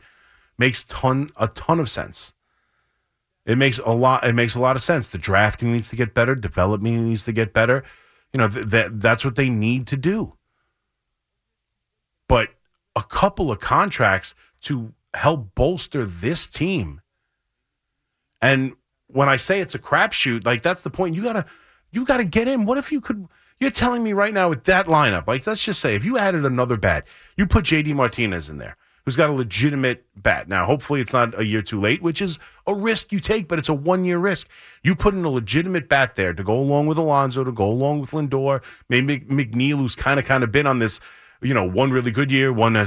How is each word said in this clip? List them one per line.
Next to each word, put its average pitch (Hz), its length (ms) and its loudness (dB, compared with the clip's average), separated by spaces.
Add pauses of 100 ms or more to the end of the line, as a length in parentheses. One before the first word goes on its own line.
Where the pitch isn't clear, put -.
(560)
makes 127 280 0
ton, 135 520 -2
a 113 120 -2
ton - 300 -2
of 139 120 -2
sense. - 420 -10 (1120)
It 113 140 0
makes 131 200 2
a 113 120 -2
lot, 123 340 4
it 120 100 2
makes 117 200 2
a 123 60 -4
lot 127 160 2
of 131 60 -6
sense. 147 260 0
The 95 100 -10
drafting 107 540 2
needs 117 180 -2
to 117 60 -12
get 117 180 -2
better. 123 200 2
Development 110 720 0
needs 113 200 -2
to 117 80 -6
get 110 200 -2
better. 120 320 2 (480)
You 135 60 -4
know, 113 100 4
th-, 107 220 -6
th-, 104 220 2
that's 113 340 2
what 123 100 -4
they 135 140 0
need 117 380 0
to 139 80 -4
do. 170 380 -4 (1900)
But 117 220 2 (440)
a 113 80 -4
couple 190 480 -2
of 104 80 -4
contracts 127 760 0 (260)
to 117 320 -6 (220)
help 139 400 -2
bolster 139 500 -2
this 98 420 -4
team. 123 540 -4 (1400)
And 131 320 2 (320)
when 139 240 2
I 135 60 4
say 190 240 0
it's - 140 -6
a - 40 -6
crapshoot, 147 680 0
like, 117 160 0
that's 180 220 -2
the - 80 -8
point. 175 240 -4
You 185 80 -4
gotta, 220 240 -4 (440)
you 240 140 -4
gotta 247 200 2
get 220 240 0
in. 247 180 0
What 240 100 0
if 285 160 -6
you 285 80 -2
could, 208 280 -8 (300)
you're 262 120 0
telling 240 320 0
me 220 100 0
right 202 220 2
now 185 160 4
with 143 140 -4
that 185 240 4
lineup, 127 380 4
like, 127 200 -2
let's 214 180 -2
just 196 160 -2
say 117 140 2
if 101 100 -2
you 240 140 0
added 185 260 0
another 123 320 0
bat, 90 300 0 (280)
you 196 120 2
put 190 180 4
J 156 180 2
D 151 120 -2
Martinez 110 560 0
in 73 80 -12
there, 57 180 -16 (300)
who's 127 100 -4
got 151 140 4
a - 20 0
legitimate 127 720 0 (100)
bat. 98 320 0
Now, 92 200 0
hopefully 143 340 0
it's 117 140 -4
not 120 260 2
a 110 60 0
year 107 160 0
too 101 180 -6
late, 113 220 0
which 165 180 -2
is 180 180 -4 (280)
a 202 80 0
risk 214 360 -4
you 202 100 -2
take, 208 280 -2
but 170 100 -2
it's 151 120 -4
a 156 40 2
one-year 180 440 0
risk. 185 300 -2 (340)
You 180 120 2
put 202 200 2
in 185 100 -2
a 156 60 0
legitimate 143 580 -2
bat 135 260 2
there 92 200 0
to 95 100 -8
go 110 140 2
along 143 300 2
with 156 100 0
Alonso, 139 440 0
to 127 100 -4
go 107 120 0
along 135 360 0
with 131 100 -8
Lindor, 135 520 -2 (280)
maybe 131 360 0
Mc-, 135 240 -2
McNeil, 131 280 0
who's 131 160 -2
kinda, 139 280 0
kinda 131 240 0
been 143 200 2
on 131 120 2
this, 113 220 -2 (420)
you 131 100 0
know, 110 120 2
one 95 260 2
really 123 220 0
good 135 180 0
year, 135 220 2
one, 113 240 2
uh, 104 100 2